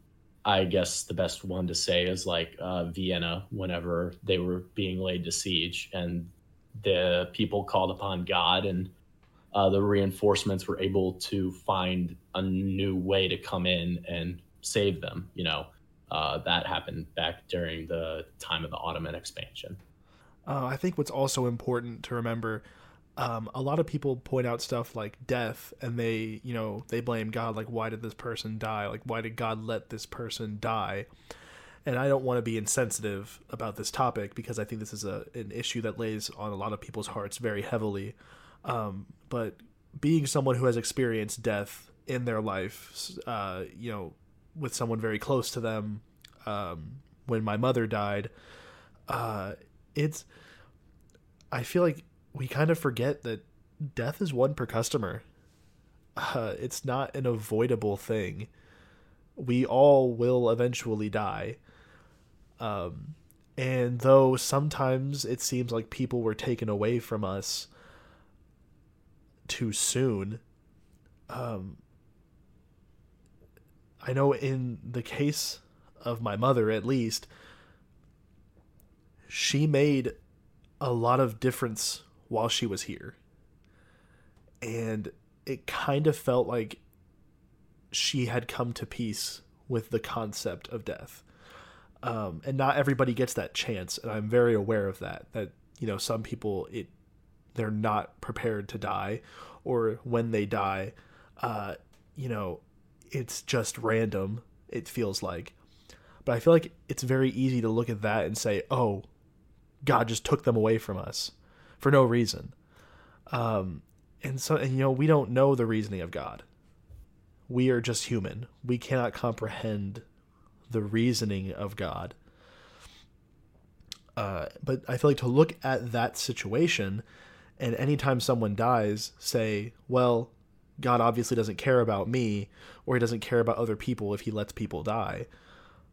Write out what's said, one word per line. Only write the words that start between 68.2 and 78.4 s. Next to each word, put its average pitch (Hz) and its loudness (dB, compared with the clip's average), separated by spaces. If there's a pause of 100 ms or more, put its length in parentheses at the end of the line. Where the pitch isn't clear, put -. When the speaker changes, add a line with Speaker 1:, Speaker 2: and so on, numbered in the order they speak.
Speaker 2:
too 113 -2
soon, 110 0 (920)
um, 107 -8 (2250)
I 131 -2
know 139 4
in 131 -2 (100)
the 120 -6
case - -2 (420)
of 117 -4
my 104 -2
mother, 117 4
at 107 0
least, 120 0 (2000)